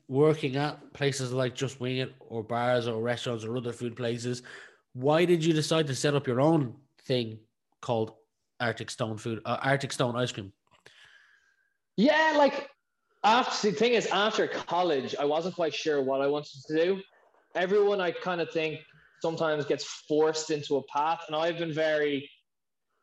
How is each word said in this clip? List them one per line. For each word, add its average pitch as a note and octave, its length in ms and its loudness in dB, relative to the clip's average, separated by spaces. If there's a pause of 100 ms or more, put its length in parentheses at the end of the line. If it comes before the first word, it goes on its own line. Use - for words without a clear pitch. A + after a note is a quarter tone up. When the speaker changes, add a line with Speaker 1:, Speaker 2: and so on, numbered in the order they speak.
Speaker 1:
working D3 500 2
at C#3+ 360 -4
places B2+ 400 -2
like B2+ 220 0
Just - 260 -6
Wing B2+ 160 -4
It C3 240 -4
or A2+ 240 -8
bars A#2+ 420 0
or A2+ 160 -2
restaurants A#2 420 -4
or A2+ 120 -6
other A#2+ 160 -4
food A#2 240 -8
places. A#2+ 460 -4 (500)
Why D3 340 4
did E3+ 180 4
you E3 80 4
decide D#3 360 2
to C3+ 60 -2
set C#3+ 200 0
up C#3 120 0
your B2 140 0
own C#3+ 360 4 (260)
thing A2+ 380 -4 (420)
called A2 320 -2 (440)
Arctic A#2 320 -4
Stone A2 280 -4
Food, A2+ 260 -6
uh, A#2+ 160 -2
Arctic C#3 320 0
Stone A#2+ 240 0
Ice B2 160 -2
Cream? G2 200 -12 (1400)
Speaker 2:
Yeah, D4+ 400 6
like, C#4 320 4 (540)
after, A3 480 2
the F#3+ 60 -4
thing A#3 160 2
is, G#3+ 140 2
after G3 420 0
college, D#3 640 0
I C#3+ 100 -2
wasn't E3 300 -2
quite D#3+ 200 -2
sure D3 280 0
what C3+ 180 0
I C#3 60 2
wanted D3 260 -2 (140)
to D#3 100 -2
do. F#3 260 2 (520)
Everyone, G3+ 460 2
I F3+ 120 0
kind F3 280 -4
of D#3+ 100 -2
think, D#3 300 -2 (400)
sometimes D#3 460 0
gets C#3+ 180 0
forced D#3 640 0
into D3 280 -2
a B2+ 60 -2
path, D#3+ 440 -4
and D#3 80 -6
I've E3 220 -2
been E3 140 -4
very, D3 560 0 (760)